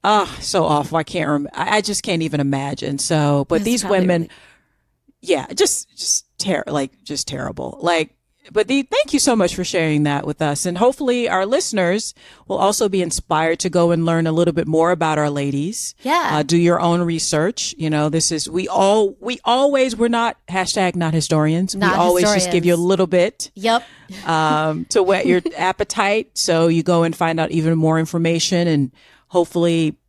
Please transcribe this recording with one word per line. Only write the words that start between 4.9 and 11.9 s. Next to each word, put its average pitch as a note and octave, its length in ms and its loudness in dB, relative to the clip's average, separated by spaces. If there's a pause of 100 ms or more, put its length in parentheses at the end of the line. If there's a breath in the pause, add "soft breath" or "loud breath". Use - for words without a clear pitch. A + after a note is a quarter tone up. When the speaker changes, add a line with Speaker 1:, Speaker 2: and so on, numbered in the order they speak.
Speaker 1:
yeah, - 320 -2
just, - 440 -2
just - 280 -4 (120)
ter-, F#3 300 -2
like, C#3 360 -6
just C#3+ 240 -8
terrible. C3+ 540 -8
Like, E3 340 -2 (360)
but G#3 160 0
the, C#4 140 0
thank B4+ 320 -2
you C#4+ 60 2
so B3+ 160 2
much F#3 180 2
for F3+ 100 -6
sharing D#3+ 400 0
that C#3+ 220 0
with D3 160 -6
us. D3 240 -2
And F3 100 -4
hopefully B3 540 0
our F#3+ 160 0
listeners G#3 680 -2 (320 loud breath)